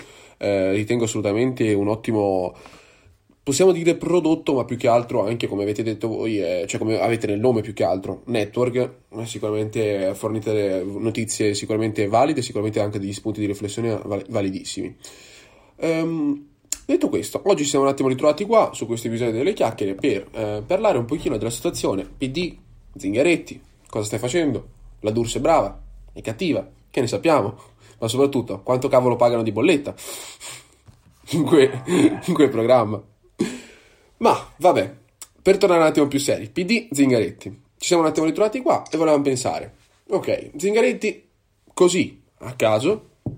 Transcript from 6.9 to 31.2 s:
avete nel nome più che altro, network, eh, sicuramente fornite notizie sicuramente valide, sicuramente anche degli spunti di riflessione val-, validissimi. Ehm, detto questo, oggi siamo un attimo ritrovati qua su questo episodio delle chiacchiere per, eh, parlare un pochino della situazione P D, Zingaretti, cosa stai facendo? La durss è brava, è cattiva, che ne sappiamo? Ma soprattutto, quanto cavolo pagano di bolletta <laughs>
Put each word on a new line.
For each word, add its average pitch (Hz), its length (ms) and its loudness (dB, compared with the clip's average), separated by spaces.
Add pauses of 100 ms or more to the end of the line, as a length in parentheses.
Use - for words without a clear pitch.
avete 110 280 0
nel 104 120 0
nome 117 220 2
più 104 140 -8
che 110 100 -2
altro, 95 420 -2
network, 120 500 -2
eh, 117 500 -6
sicuramente 107 880 -2
fornite 107 680 -2
notizie 107 680 -2
sicuramente 107 520 -2
valide, 131 340 2
sicuramente 107 400 -4
anche 104 180 -2
degli 98 140 -6
spunti 104 280 -6
di 104 60 -2
riflessione 104 580 -4
val-, 98 240 -4
validissimi. 98 640 -6 (800)
Ehm, 160 800 -2 (300)
detto 294 240 0
questo, - 340 -4
oggi 170 200 2
siamo 139 200 2
un 139 60 4
attimo 135 180 0
ritrovati 131 360 2
qua 202 280 4
su - 140 -8
questo 113 220 -6
episodio 113 260 -2
delle 156 200 0
chiacchiere 107 400 -2
per, 101 360 -2
eh, 104 360 -6
parlare 190 320 2
un 117 60 -2
pochino 143 340 -4
della 110 120 -4
situazione 120 540 -4
P - 240 -8
D, 160 280 -6 (400)
Zingaretti, 131 640 -2 (260)
cosa 107 160 -4
stai 110 140 -4
facendo? 131 500 -2 (320)
La 107 100 -2
durss 113 260 -2
è - 40 -4
brava, 139 380 2 (340)
è - 80 -18
cattiva, 113 480 -4 (220)
che - 100 -2
ne 120 60 2
sappiamo? 120 520 2 (400)
Ma 113 100 -4
soprattutto, 127 540 0
quanto 127 260 0
cavolo 123 280 4
pagano 120 260 4
di 110 100 -2
bolletta 127 420 0 (760)
<laughs> - 640 -20